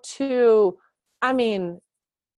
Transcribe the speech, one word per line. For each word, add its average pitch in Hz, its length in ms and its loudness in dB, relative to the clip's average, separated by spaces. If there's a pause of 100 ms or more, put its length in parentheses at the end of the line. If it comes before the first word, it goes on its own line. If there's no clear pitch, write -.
(180)
to, 226 600 2 (440)
I 262 120 -2
mean, 202 460 -4 (600)